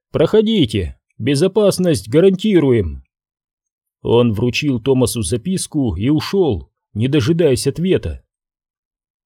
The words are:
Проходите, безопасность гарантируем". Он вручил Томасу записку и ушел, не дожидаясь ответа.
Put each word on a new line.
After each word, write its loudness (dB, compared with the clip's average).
Проходите, 0
безопасность 0
гарантируем". 2
Он 2
вручил -2
Томасу 0
записку -4
и -2
ушел, -2
не -2
дожидаясь 0
ответа. -4